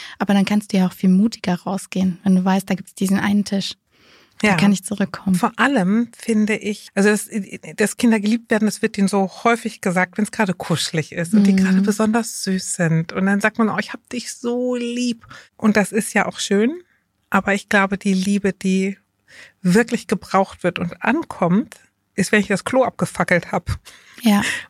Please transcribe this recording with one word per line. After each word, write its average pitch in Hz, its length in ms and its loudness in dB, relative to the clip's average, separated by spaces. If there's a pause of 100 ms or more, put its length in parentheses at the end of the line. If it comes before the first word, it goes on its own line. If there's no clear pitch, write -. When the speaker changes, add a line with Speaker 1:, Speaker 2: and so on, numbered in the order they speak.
(180)
Speaker 1:
Aber 202 160 0
dann 196 120 4
kannst 208 280 -2
du 196 40 2
ja 185 100 4
auch - 60 -4
viel - 160 2
mutiger 185 440 2
rausgehen, 185 720 -4
wenn 190 120 4
du 185 80 2
weißt, 190 240 0
da 202 60 0
gibt's - 220 -8
diesen 190 240 0
einen 208 260 2
Tisch. - 300 -4 (680)
Da 214 60 2
Speaker 2:
Ja. 196 80 4
Speaker 1:
kann 202 160 6
ich 190 120 0
zurückkommen. 196 520 -2
Speaker 2:
Vor 180 220 0
allem 233 600 2
finde 214 380 0
ich, - 400 -6
also 202 140 4
dass, 208 200 0 (460)
dass - 220 -2
Kinder 226 240 4
geliebt 226 280 0
werden, 214 160 2
das - 160 -2
wird 220 160 -2
ihnen 196 120 2
so 190 200 0 (140)
häufig 233 380 0
gesagt, 185 360 -2
wenn's 214 140 -2
gerade 190 220 0
kuschelig - 580 -4
ist 170 240 -2
und 202 100 6
die 196 60 6
Speaker 1:
Mhm. 190 60 4
Speaker 2:
gerade 190 240 4
besonders 220 640 0
süß 190 320 -4
sind. 165 380 0
Und 190 120 0
dann 202 160 2
sagt 214 180 -2
man, 220 100 2
„Oh, 180 80 -4
ich - 160 -6
hab - 160 -18
dich - 240 -10
so 247 420 -4
lieb.“ 240 520 -4 (300)
Und 214 180 2
das 208 160 0
ist - 220 -4
ja 196 120 2
auch - 140 -8
schön, 240 420 0 (480)
aber 196 240 0
ich 202 160 -4
glaube, 196 280 2
die 196 160 0
Liebe, 196 400 0
die 190 440 -2 (640)
wirklich 220 460 2
gebraucht - 560 -2
wird 170 160 -2
und - 240 -8
ankommt, 220 720 -2 (400)
ist, - 160 -2
wenn 214 80 4
ich 196 80 -2
das 190 160 -2
Klo 254 200 0
abgefackelt - 680 -2
hab. - 260 -6 (440)
Speaker 1:
Ja. 208 200 4 (280)